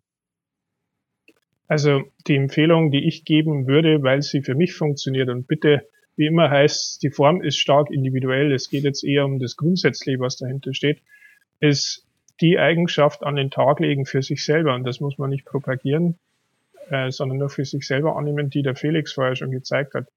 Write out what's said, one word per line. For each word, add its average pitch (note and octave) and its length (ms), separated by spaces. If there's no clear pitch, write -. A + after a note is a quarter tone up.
Also C#3+ 360
die D3+ 80
Empfehlung, D#3 560
die C#3 160
ich - 180
geben D#3 400
würde, D#3 380
weil C3+ 180
sie C#3+ 220
für C3 100
mich F3 220
funktioniert C3+ 540
und B2 180
bitte, D3+ 340
wie D3+ 120
immer D#3+ 240
heißt's, C#3+ 480
die D3 100
Form D3+ 320
ist D3+ 160
stark C#3+ 320
individuell, C3 640
es B2+ 160
geht C#3+ 140
jetzt C#3 200
eher C#3+ 220
um C#3 140
das B2 180
Grundsätzliche, D3 640
was B2+ 180
dahinter C3 380
steht, D3 260
ist, - 460
die E3 180
Eigenschaft D#3+ 640
an C#3+ 120
den C3+ 140
Tag C3+ 300
legen D3 260
für C3+ 160
sich C3+ 220
selber. D3+ 320
Und B2+ 100
das B2 140
muss C#3+ 180
man C3+ 120
nicht C#3 160
propagieren, C#3 680
äh, C3 220
sondern C3 260
nur C#3+ 120
für C#3 160
sich C#3 220
selber C#3+ 300
annehmen, D3 320
die C#3+ 120
der C3 140
Felix D3+ 380
vorher C3 220
schon C3 160
gezeigt C3 420
hat. B2+ 240